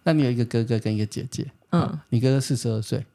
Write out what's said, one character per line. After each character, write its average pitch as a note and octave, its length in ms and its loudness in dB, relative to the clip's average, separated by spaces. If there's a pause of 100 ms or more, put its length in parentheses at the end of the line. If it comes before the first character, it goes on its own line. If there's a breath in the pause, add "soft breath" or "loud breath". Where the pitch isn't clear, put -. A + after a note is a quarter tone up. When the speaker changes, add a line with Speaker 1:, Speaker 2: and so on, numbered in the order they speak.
Speaker 1:
那 E3 100 2
你 D3+ 80 4
有 B2+ 80 2
一 B2 40 0
个 A#2+ 120 2
哥 A2+ 180 0
哥 A2+ 140 0
跟 A2 160 -2
一 - 20 0
个 G#2+ 80 0
姐 - 260 -6
姐。 - 160 -6 (240)
Speaker 2:
嗯。 E3+ 120 4
Speaker 1:
啊， D3+ 260 -6
你 A#2 100 2
哥 C3 120 4
哥 C3+ 100 2
四 C3 160 -2
十 A#2 140 -2
二 A2 100 -2
岁。 - 240 -6 (100)